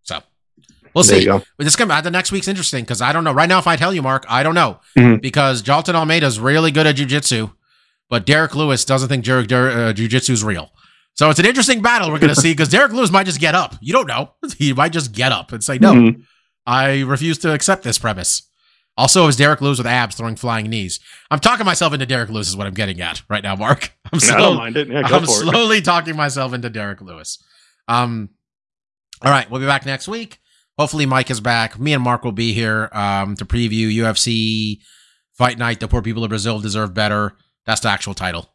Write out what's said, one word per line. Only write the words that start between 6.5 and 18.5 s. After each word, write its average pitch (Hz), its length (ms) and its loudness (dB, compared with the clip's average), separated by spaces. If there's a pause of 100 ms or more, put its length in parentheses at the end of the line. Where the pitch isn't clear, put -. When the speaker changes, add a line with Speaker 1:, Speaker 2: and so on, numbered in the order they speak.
Speaker 1:
good 156 160 2
at 143 100 2
jiu-jitsu, 131 540 -2 (580)
but 113 160 -2
Derek 151 300 2
Lewis 143 320 -2
doesn't 131 240 0
think 123 160 -2
jer-, 127 180 2
jer-, 127 260 2
uh, 117 220 0
jiu-jitsu's 113 500 0
real. 90 280 -6 (440)
So 151 160 4
it's 147 80 2
an 180 80 4
interesting 254 340 2
battle 220 300 0
we're 151 80 -2
gonna 147 160 6
see, 160 200 2
'cause 151 140 0
Derek 226 240 4
Lewis 233 180 0
might 190 140 4
just 151 160 -4
get 160 140 2
up. 175 260 -2
You 117 120 -6
don't 254 160 2
know. 127 240 -6 (100)
<laughs> 294 160 -12
He 143 140 0
might 151 200 0
just 143 200 -4
get 123 200 0
up 92 200 -6
and 110 100 -10
say, 131 160 -4
"No, - 160 8
Speaker 2:
Mm-hmm. 117 260 6 (460)
Speaker 1:
I 135 340 0
refuse 139 380 -2
to 160 140 0
accept - 320 0
this 117 140 -4
premise." 95 440 -4 (540)